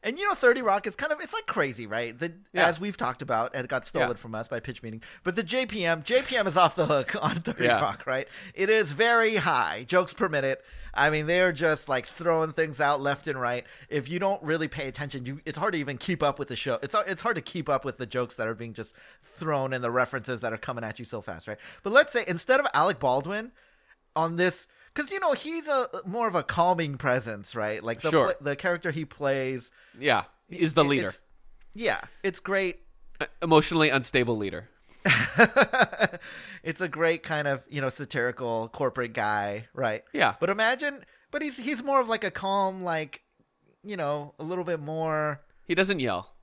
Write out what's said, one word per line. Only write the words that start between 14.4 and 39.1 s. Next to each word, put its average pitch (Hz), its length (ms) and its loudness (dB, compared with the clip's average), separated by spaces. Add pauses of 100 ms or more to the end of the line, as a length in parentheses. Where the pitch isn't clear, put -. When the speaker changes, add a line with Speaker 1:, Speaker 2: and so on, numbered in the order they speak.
Speaker 1:
really 156 260 -2
pay 143 200 -6
attention, 131 400 -8
you, 139 180 -8
it's 147 120 -6
hard 190 160 0
to 165 60 -2
even 139 200 -6
keep 165 240 -2
up 143 160 0
with 139 80 -4
the 123 80 -8
show. 120 260 -2
It's, 139 140 -6 (100)
it's 185 160 -4
hard 226 140 0
to 156 60 -4
keep - 280 -6
up 135 160 2
with 131 140 -8
the 123 80 -6
jokes 123 280 -4
that 113 120 -4
are 113 80 -4
being 113 180 -12
just 107 220 -12 (280)
thrown 139 500 -2
and 123 100 -4
the 120 80 0
references 123 480 0
that 113 140 -4
are 110 40 -6
coming 120 260 -6
at 107 140 -8
you 120 80 -12
so 110 160 -10
fast, 85 260 -12
right? 107 120 -10 (240)
But 202 100 -4
let's 285 180 8
say 233 160 0
instead 214 320 2
of 285 140 2
Alec 156 240 4
Baldwin 160 540 0 (640)
on 165 220 0
this, 180 280 2 (300)
'cause, 294 160 -4
you 392 80 -4
know, 339 140 4
he's 320 340 -6
a, 269 200 2 (160)
more 220 240 -2
of 190 60 0
a 165 80 2
calming 170 560 0
presence, 117 560 -2
right? 107 300 -4
Like, 117 180 -4
the 160 80 0
Speaker 2:
Sure. 160 240 4
Speaker 1:
pla-, - 80 -2
the 143 140 -2
character 175 340 -2
he 156 160 -4
plays. 131 640 -2 (300)
Speaker 2:
Yeah, 123 240 2 (260)
he 180 100 -14
is 156 140 2
the 156 100 6
Speaker 1:
It, 143 40 6
Speaker 2:
leader. 131 220 2
Speaker 1:
it's, - 120 -8 (540)
yeah, 208 300 -2 (180)
it's 190 160 -2
great. 190 400 -2 (420)
Speaker 2:
E-, 151 40 -2 (180)
emotionally 156 460 6
unstable 123 480 2
leader. 95 320 -6 (360)
Speaker 1:
<laughs> 214 1120 4 (440)
It's 165 180 -4
a 185 80 -2
great 165 340 2
kind 151 240 -2
of, 135 220 0
you 143 100 -6
know, 135 80 0
satirical 120 840 -2
corporate 123 400 -2